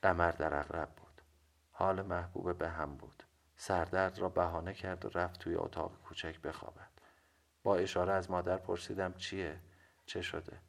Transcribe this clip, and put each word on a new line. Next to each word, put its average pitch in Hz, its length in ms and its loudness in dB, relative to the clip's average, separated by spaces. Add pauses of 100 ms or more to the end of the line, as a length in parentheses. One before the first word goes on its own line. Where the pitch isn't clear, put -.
قمر 87 300 6
در 78 220 0
عقرب 76 360 -2
بود. - 320 -20 (500)
حال 95 300 2
محبوبه 87 520 -2
به 85 160 -2
هم 76 280 -6
بود. - 260 -18 (320)
سردرد 92 640 2
را 92 100 0
بهانه 87 440 2
کرد 92 320 -6
و - 40 -2
رفت 87 300 0
توی 85 160 -2
اتاق 82 460 -2
کوچک - 400 -8
بخوابد. - 480 -10 (760)
با 101 120 6
اشاره 92 380 4
از 95 180 2
مادر 90 260 2
پرسیدم: 92 560 -2
"چیه؟ 90 460 -4 (460)
چه - 160 -6
شده؟" - 360 -6 (120)